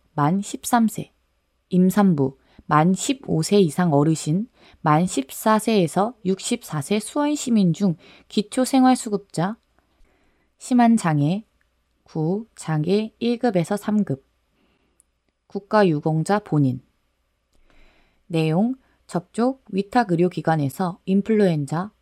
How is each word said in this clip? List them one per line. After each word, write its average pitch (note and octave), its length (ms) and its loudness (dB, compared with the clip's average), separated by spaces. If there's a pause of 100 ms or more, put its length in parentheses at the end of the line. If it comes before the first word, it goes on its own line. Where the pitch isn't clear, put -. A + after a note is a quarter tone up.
(140)
만 D#3+ 280 0
십삼 A#3 480 -2
세, - 240 -12 (560)
임산부, F3+ 680 2 (280)
만 D#3+ 280 4
십오 F3+ 480 -4
세 G3+ 160 2
이상 F3 360 2
어르신, D#3 560 0 (320)
만 D#3+ 240 2
십사 A3 540 -2
세에서 G#3 560 0 (100)
육십사 F#3 560 -4
세 G#3 180 -2
수원 D4 360 -4
시민 G#3 360 2
중 F3+ 240 -2 (320)
기초생활수급자, A#3 1300 -2 (1040)
심한 A#3 400 2
장애, D#3+ 480 0 (580)
구, F3+ 520 -4
장애 F3 640 -2
일 A#3 220 -2
급에서 G3+ 380 0
삼 G#3 260 -2
급, - 240 -6 (1200)
국가유공자 E3+ 880 0
본인. C#3+ 420 0 (1500)
내용, E3 480 0 (320)
접촉, A#3 640 -4
위탁의료기관에서 F3+ 1300 -2
인플루엔자 F#3+ 840 0 (100)